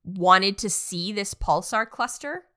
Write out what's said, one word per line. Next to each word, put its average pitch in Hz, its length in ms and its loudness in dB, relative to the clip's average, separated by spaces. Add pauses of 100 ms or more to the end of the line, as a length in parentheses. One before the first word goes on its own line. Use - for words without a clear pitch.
wanted 185 540 4
to 208 120 -4
see 175 420 -6
this 202 220 -4
pulsar 202 560 -2
cluster. 294 540 -8 (120)